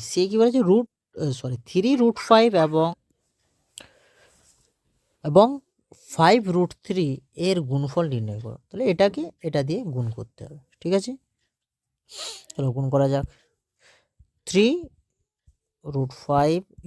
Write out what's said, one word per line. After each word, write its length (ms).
সি 120
কি 100
বলেছে? 280
রুট, 180
আহ, 180
সরি, 160
থ্রি 220
রুট 140
ফাইভ 220
এবং, 220
এবং 240
ফাইভ 260
রুট 140
থ্রি 200
এর 120
গুণফল 340
নির্ণয় 300
করো। 140
তাহলে 240
এটাকে 300
এটা 220
দিয়ে 120
গুণ 120
করতে 300
হবে। 140
ঠিক 180
আছে, 140
চলো 240
গুণ 180
করা 180
যাক। 120
থ্রি 180
রুট 260
ফাইভ 320